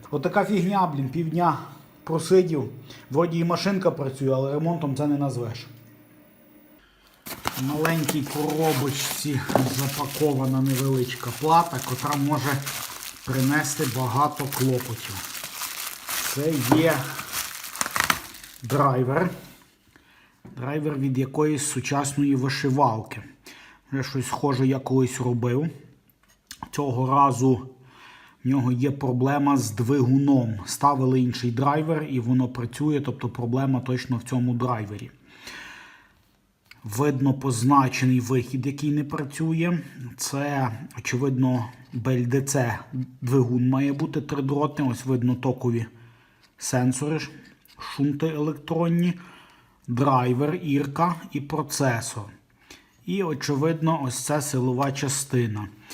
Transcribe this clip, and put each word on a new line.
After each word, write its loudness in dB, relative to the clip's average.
Отака 0
фігня, 2
блін, -2
півдня 0
просидів. 2
Вроді 2
і 2
машинка 2
працює, 0
але 0
ремонтом -2
це 0
не 0
назвеш. -4
В -4
маленькій 0
коробочці 0
запакована 0
невеличка 0
плата, 4
котра -2
може 0
принести 2
багато 0
клопотів. -2
Це 0
є 4
драйвер. 2
Драйвер -4
від 0
якоїсь 0
сучасної 0
вишивалки. 0
Вже -2
щось -4
схоже 0
я 2
колись 0
робив. 0
Цього 0
разу 4
в 0
нього 2
є 2
проблема 2
з -2
двигуном. 4
Ставили 2
інший 0
драйвер 0
і 0
воно 2
працює, -2
тобто -4
проблема 0
точно -2
в -8
цьому 0
драйвері. -4
Видно 2
позначений 4
вихід, 0
який -2
не 2
працює. 0
Це, -2
очевидно, 0
Б 0
Л 2
Д 2
Ц 0
двигун 4
має 2
бути -4
тридротний. 0
Ось -6
видно 2
токові 0
сенсори, 0
шунти -2
електронні, 0
драйвер, 2
ірка 0
і -4
процесор. -2
І, -2
очевидно, 0
ось -4
ця 0
силова 0
частина. -2